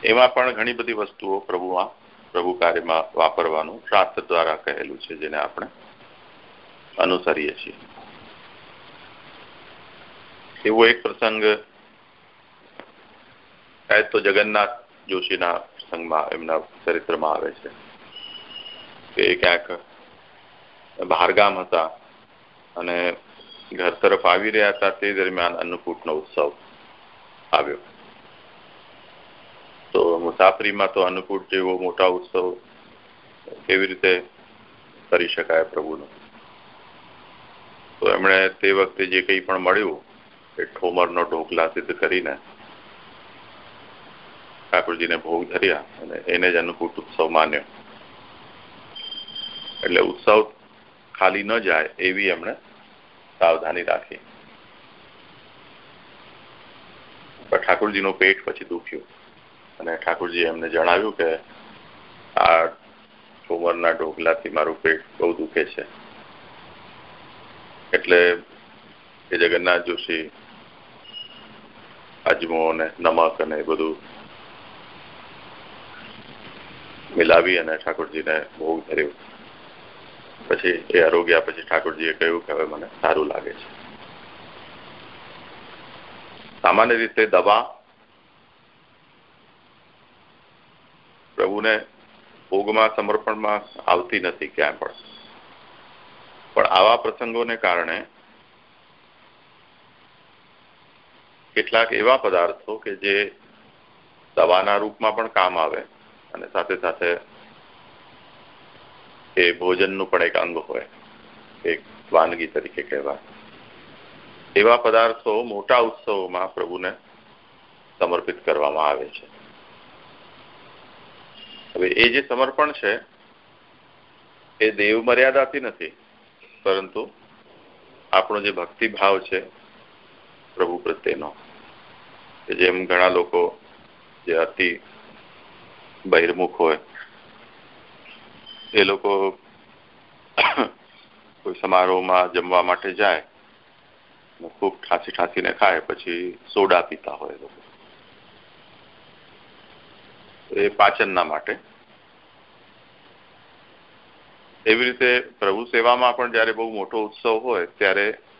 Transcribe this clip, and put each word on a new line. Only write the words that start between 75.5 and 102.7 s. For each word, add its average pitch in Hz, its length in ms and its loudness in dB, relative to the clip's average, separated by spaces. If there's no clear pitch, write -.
મિલાવી 85 400 6
અને 80 200 -4
ઠાકોરજીને 78 680 -6
ભોગ 80 280 -4
ધર્યો. 76 220 -2
પછી - 220 -2
એ 85 340 2
આરોગ્યા 85 360 4
પછી 82 220 -6
ઠાકોરજીએ 80 520 -4
કહ્યું 82 320 -2
કે 76 80 -6
હવે 78 120 -2
મને 76 220 -10
સારું 80 260 0
લાગે - 260 -8
છે. - 160 -20
સામાન્ય 110 340 4
રીતે 113 300 2
દવા 101 560 2
પ્રભુને 104 500 0
ભોગમાં, 107 460 2
સમર્પણમાં 107 840 -4
આવતી 90 380 0
નથી 85 280 -6
ક્યાંય 73 300 -2
પણ. - 120 -8
પણ - 120 2
આવા 104 320 6
પ્રસંગોને 117 580 -4
કારણે 87 500 -2
કેટલાક 113 400 2
એવા 117 240 4
પદાર્થો 92 600 0